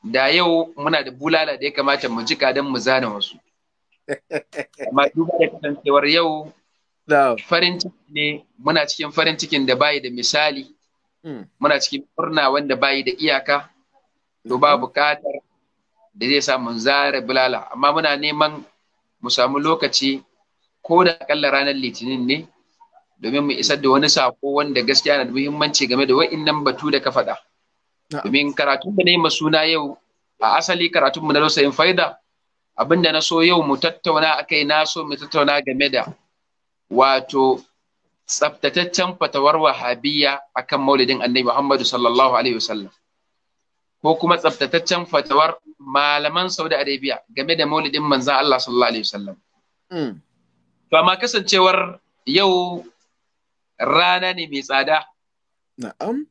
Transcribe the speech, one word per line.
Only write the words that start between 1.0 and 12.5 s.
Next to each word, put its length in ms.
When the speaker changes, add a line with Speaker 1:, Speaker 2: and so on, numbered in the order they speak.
Speaker 1:
da 80
bulala 480
da 80
ya 40
kamata 380
mu 140
jika 320
don 160
mu 80
zana 320
wasu. 240
Speaker 2:
<laughs> 800
Speaker 1:
Amma 280
duba 240
da 120
kasancewar 560
yau 440
Speaker 2:
Na'am. 360
Speaker 1:
farin 360
ciki 300
ne, 360
muna 280
cikin 240
farin 240
cikin 320
da 80
bayi 240
da 100
misali, 600
Speaker 2:
Mm. 180
Speaker 1:
muna 200
cikin 280
murna 340